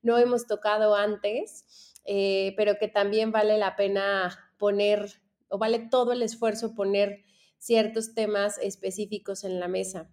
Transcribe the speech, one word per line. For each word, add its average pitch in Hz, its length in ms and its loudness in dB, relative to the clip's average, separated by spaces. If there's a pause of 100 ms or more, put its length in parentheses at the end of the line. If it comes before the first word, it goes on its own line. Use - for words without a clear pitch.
no 233 160 4
hemos 240 300 4
tocado 214 480 2
antes, 208 960 -4 (140)
eh, 196 520 0
pero 208 220 2
que 214 80 -2
también 214 440 0
vale 214 260 4
la 214 180 0
pena 196 640 0 (200)
poner, 208 640 0 (280)
o - 80 -4
vale 226 220 0
todo 240 340 0
el 240 100 -2
esfuerzo 220 500 -4
poner 202 500 0 (340)
ciertos 220 580 0
temas 208 420 -2
específicos 196 840 -8
en 185 160 -6
la 180 80 -6
mesa 185 460 -6